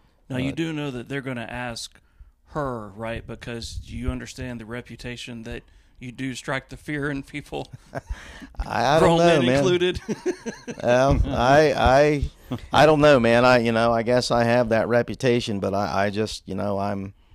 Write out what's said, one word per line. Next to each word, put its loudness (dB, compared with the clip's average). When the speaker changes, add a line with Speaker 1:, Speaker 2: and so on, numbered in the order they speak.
Speaker 1:
Now, -6
you -4
Speaker 2:
Uh, -12
Speaker 1:
do -6
know -6
that -10
they're -8
gonna -8
ask -12
her, -8
right? -10
Because -12
you -10
understand -10
the -14
reputation -14
that -12
you -14
do -8
strike -8
the -16
fear -6
in -8
people, -12
Speaker 2:
<laughs> -14
I, 0
I 6
don't 6
Speaker 1:
grown 4
Speaker 2:
know, 6
Speaker 1:
men 2
Speaker 2:
man. 4
Speaker 1:
included. 2
<laughs> -4
Speaker 2:
Well, 4
I, 4
I, -6
I 6
don't 6
know, 8
man. 4
I, 6
you 2
know, 2
I 0
guess 0
I 2
have 2
that 2
reputation, 0
but -4
I, -2
I -2
just, -6
you -8
know, -4
I'm, -6